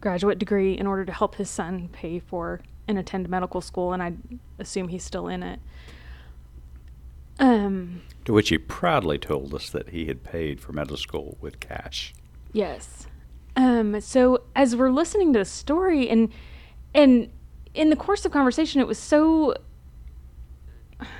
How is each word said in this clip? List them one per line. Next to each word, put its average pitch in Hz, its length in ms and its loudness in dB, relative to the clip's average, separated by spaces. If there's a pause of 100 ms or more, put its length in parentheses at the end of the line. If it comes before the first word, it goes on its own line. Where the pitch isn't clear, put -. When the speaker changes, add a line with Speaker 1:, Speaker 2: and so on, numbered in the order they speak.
Speaker 1:
graduate 185 380 0
degree 190 340 0
in 190 140 -2
order 190 180 -2
to 175 80 -8
help - 220 -2
his 196 160 -8
son 175 420 -8
pay 175 260 -8
for 175 420 -8 (280)
and 208 100 0
attend 185 300 -6
medical 180 320 -2
school, 180 320 -4
and 180 100 -4
I 175 120 -6 (440)
assume 185 300 -6
he's 175 160 -8
still 180 240 -8
in 180 140 -6
it. 180 180 -10 (1800)
Um, 196 640 2 (220)
Speaker 2:
To 120 80 -2
which 104 160 6
he 80 100 2
proudly 104 600 0
told 69 360 -6
us - 160 -10
that - 200 -8
he 82 160 -6
had 65 180 -8
paid 78 360 -6
for - 120 -16
medical 71 240 -6
school - 440 -8
with - 200 -14
cash. - 540 -12 (380)
Speaker 1:
Yes. 175 540 -6 (500)
Um, 226 440 4
so 254 420 4 (120)
as 247 220 4
we're 262 140 4
listening 330 420 2
to 226 60 6
the 190 60 2
story, 320 640 0
and, 226 220 4 (640)
and 262 360 8 (420)
in 311 160 4
the 311 80 6
course 392 300 -2
of 330 60 -2
conversation, 277 480 2
it 240 60 4
was - 120 -2
so, 311 560 4 (1500)
I - 60 -12 (140)